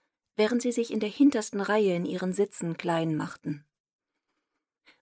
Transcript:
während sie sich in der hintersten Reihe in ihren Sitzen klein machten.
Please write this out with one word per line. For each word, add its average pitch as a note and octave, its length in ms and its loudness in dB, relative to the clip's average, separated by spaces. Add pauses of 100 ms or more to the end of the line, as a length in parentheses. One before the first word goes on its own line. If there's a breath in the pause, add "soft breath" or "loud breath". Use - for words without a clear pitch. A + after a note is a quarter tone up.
(360 soft breath)
während A#3 260 2
sie B3 80 0
sich A#3 220 -2
in A3 80 -2
der G#3 100 -2
hintersten A3+ 500 2
Reihe G3+ 360 2
in F3 100 -2
ihren F#3 260 -4
Sitzen F3 440 -2
klein E3 400 0
machten. D#3+ 500 -8 (1400 soft breath)